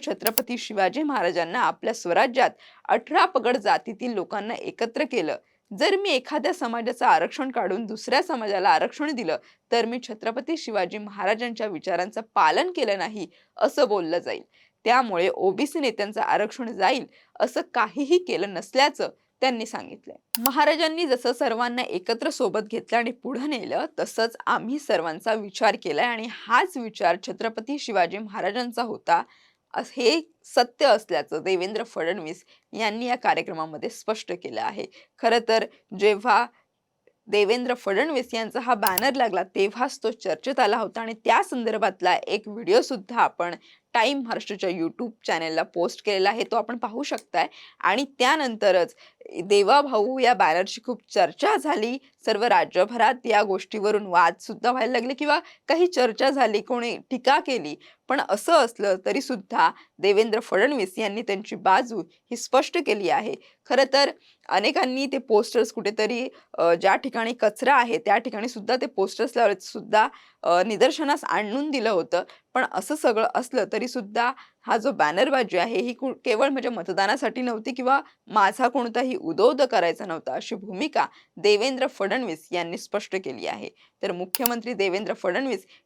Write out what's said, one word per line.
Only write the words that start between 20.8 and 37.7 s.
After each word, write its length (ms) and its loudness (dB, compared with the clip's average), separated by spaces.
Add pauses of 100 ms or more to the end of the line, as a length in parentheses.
जसं 260 0
सर्वांना 500 -2
एकत्र 480 -4
सोबत 300 -2
घेतलं 380 -2
आणि 120 -2
पुढं 400 -6
नेलं, 360 -4 (120)
तसंच 380 -2 (100)
आम्ही 320 -2
सर्वांचा 560 -2
विचार 480 0
केलाय 240 0
आणि 240 -4
हाच 460 0
विचार 400 0 (100)
छत्रपती 520 -6
शिवाजी 400 0
महाराजांचा 640 -4
होता, 400 0 (520)
अस-, 220 -6
हे 360 2 (120)
सत्य 420 2
असल्याचं 560 2
देवेंद्र 420 -2
फडणवीस 600 -6 (280)
यांनी 340 -4
या 100 -2
कार्यक्रमामध्ये 720 -2
स्पष्ट 440 -6
केलं 300 -8
आहे. 240 -6 (360)
खरं 160 4 (100)
तर 160 4 (340)
जेव्हा 480 4 (800)
देवेंद्र 480 2